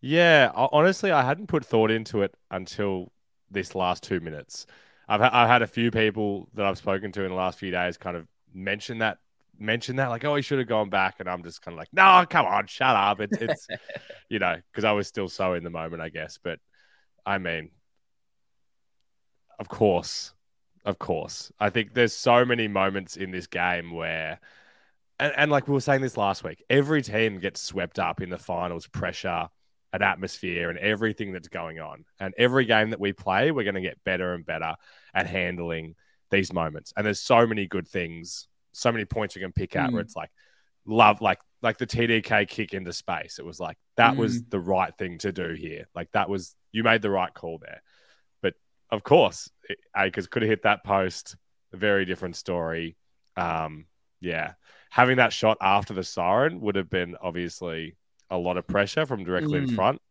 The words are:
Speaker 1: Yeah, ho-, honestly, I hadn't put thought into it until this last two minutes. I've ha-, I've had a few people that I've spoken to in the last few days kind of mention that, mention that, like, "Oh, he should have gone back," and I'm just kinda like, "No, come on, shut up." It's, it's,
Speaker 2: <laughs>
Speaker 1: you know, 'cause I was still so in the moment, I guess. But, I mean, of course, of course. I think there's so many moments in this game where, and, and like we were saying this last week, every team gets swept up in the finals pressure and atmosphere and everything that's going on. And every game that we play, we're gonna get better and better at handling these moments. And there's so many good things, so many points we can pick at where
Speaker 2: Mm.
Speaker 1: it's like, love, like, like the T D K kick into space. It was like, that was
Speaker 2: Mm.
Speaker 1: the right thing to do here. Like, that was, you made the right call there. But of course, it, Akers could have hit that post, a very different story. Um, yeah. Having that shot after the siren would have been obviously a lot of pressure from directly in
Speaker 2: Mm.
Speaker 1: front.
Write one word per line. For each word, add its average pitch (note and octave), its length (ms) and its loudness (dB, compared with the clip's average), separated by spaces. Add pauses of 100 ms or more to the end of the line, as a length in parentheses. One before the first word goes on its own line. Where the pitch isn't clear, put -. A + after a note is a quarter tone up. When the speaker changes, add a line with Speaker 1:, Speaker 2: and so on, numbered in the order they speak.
Speaker 1:
Yeah, D3+ 500 8
ho-, B2 200 2
honestly, F#3 380 4
I D3 100 4
hadn't D#3 260 0
put D3+ 160 0
thought A2 280 4
into A2 320 0
it G2 120 -4 (140)
until F#2 640 -6 (380)
this G2 240 -6
last F2+ 280 0
two F#2 160 -2
minutes. D#2 460 -12 (420)
I've G#2+ 140 2
ha-, B2 100 6
I've A#2+ 160 6
had A#2+ 140 6
a A2 60 -2
few A#2 240 0
people G#2+ 640 -2
that G#2 100 -2
I've F#2+ 120 0
spoken G2 360 -4
to G2+ 100 -6
in F#2 60 -4
the F#2 60 -6
last F#2 240 -2
few F#2+ 120 -8
days F2+ 260 -2
kind F2+ 200 -8
of E2 100 -12 (260)
mention G2 440 -6
that, A2 220 -2 (400)
mention A#2 380 -4
that, C3+ 120 0
like, A#2 160 -6
"Oh, D3 100 0
he D3 60 0
should C#3 160 -2
have B2+ 100 -2
gone G#2+ 220 0
back," F#2+ 300 0
and F2+ 100 -8
I'm F2+ 140 -6
just E2+ 180 -16
kinda E2+ 160 -14
like, D#2+ 160 -14
"No, F#3 360 8
come D3 180 2
on, G2+ 200 2
shut C3 280 2
up." G2+ 260 2
It's, G#2 160 -2
it's, A2 300 -4
Speaker 2:
<laughs> - 640 -14
Speaker 1:
you A2 100 -2
know, F2+ 200 0 (140)
'cause G#2 100 -4
I A2 80 6
was G#2 160 0
still G2 220 -6
so F#2 240 -2
in E2+ 100 -4
the E2+ 60 -8
moment, E2 320 -8
I E2 80 -8
guess. D#2 320 -10
But, E2 180 -8 (680)
I G2 120 -2
mean, E2 320 -6 (1900)
of A2 100 -10
course, - 640 0 (520)
of G2+ 140 -4
course. - 600 -6
I G#2 100 2
think G#2+ 240 -2
there's A#2 200 2
so B2 320 4
many A#2 220 0
moments F#2+ 500 -2
in F#2 140 -8
this F2+ 160 -10
game F2 440 -2
where, D#2+ 480 -6 (800)
and, C#3+ 180 0
and D3 140 4
like C#3+ 160 2
we C#3+ 60 0
were C3+ 80 2
saying C3+ 200 2
this C3 160 -4
last G2 260 0
week, E2 260 -10
every C#3+ 320 4
team G#2+ 380 -2
gets F2+ 220 -6
swept F2+ 380 -6
up E2+ 220 -2
in F2+ 80 -8
the F2 80 -8
finals F2 500 -6
pressure F2 600 -6 (460)
and G#2 100 0
atmosphere F2+ 680 -2
and E2+ 100 -8
everything G#2 540 -2
that's F2 160 -14
going E2 300 -10
on. D2+ 260 -16 (140)
And F#2+ 180 -8
every B2 280 4
game A2 260 4
that G2 80 -6
we G2+ 140 -2
play, G#2 380 0
we're B2+ 140 -2
gonna G2 160 -2
get F2 220 -8
better F2+ 300 -2
and E2+ 120 -10
better D#2+ 300 -6 (380)
at F2+ 140 0
handling E2+ 680 -4 (360)
these G2 220 0
moments. D#2+ 420 -4
And G#2 100 -2
there's G#2 140 -2
so A#2+ 260 6
many G#2+ 220 -2
good F2 200 -6
things, E2+ 600 -10 (240)
so - 200 0
many A2+ 140 -2
points G#2+ 300 -6
we F#2 60 -10
can F#2 100 -8
pick - 240 -4
at F2 160 0
where A2 100 -2
Speaker 2:
Mm. G#2 40 -6
Speaker 1:
it's - 100 -16
like, E2 160 -12 (540)
love, G#2+ 360 6
like, G2 180 2 (220)
like A2+ 160 0
the B2 80 -4
T A#2 220 -2
D A2+ 140 4
K G#2 260 2
kick - 260 -8
into F2+ 200 -8
space. - 440 -8
It C#2 80 -14
was E2 140 -16
like, E2 180 -10 (200)
that A#2 180 6
was A#2 260 0
Speaker 2:
Mm. A#2 80 -18
Speaker 1:
the G2+ 120 -2
right F#2 360 0
thing F2 220 -8
to G2+ 120 -4
do E2+ 220 -6
here. D#2 400 -12
Like, E2+ 200 -10
that G2+ 160 2
was, F#2+ 260 -6 (160)
you A2 120 -2
made A2+ 200 4
the G#2 80 0
right F#2 220 0
call E2 260 -12
there. - 240 -20 (580)
But F2+ 120 -2 (360)
of G#2+ 140 -4
course, - 480 4 (180)
it, - 80 -8 (180)
Akers G2 320 0
could - 140 -2
have G#2+ 80 0
hit G#2+ 140 2
that G#2 220 2
post, G2 500 -2 (380)
a F#2+ 40 -16
very G2 280 2
different F2+ 320 -8
story. E2 580 -4 (400)
Um, D#2+ 520 -4 (340)
yeah. D#2+ 320 -6 (360)
Having B2+ 280 6
that A#2+ 160 4
shot A2 280 2
after G2+ 320 2
the F#2 100 -4
siren A#2+ 580 0
would G#2 160 -2
have F#2 120 -4
been F2 320 -4
obviously E2+ 760 -8 (340)
a F#2 60 -2
lot F2+ 200 -2
of F2 80 -6
pressure G2+ 400 0
from A#2 200 -6
directly D3 340 -2
in C#3 80 -2
Speaker 2:
Mm. A#2+ 80 -2
Speaker 1:
front. G#2+ 360 0